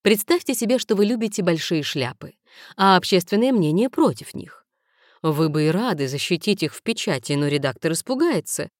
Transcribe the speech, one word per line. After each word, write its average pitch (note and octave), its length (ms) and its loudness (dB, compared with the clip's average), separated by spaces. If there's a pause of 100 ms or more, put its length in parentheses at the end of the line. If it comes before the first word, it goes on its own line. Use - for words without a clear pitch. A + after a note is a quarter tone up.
Представьте B3+ 540 2
себе, A#3+ 240 0
что - 160 -2
вы G3+ 100 4
любите A3 380 -2
большие E3 400 0
шляпы, C3 500 -8 (440)
а F#3+ 200 6
общественное G3+ 560 2
мнение G3 380 2
против A#3 420 0
них. - 320 -16 (580)
Вы D#3+ 280 0
бы D3+ 160 0
и D#3 40 2
рады E3+ 380 -2
защитить E3 540 -2
их D3+ 120 -4
в - 80 -16
печати, F3 500 -4
но C#3+ 160 0
редактор C#3+ 440 -2
испугается. B3+ 880 -2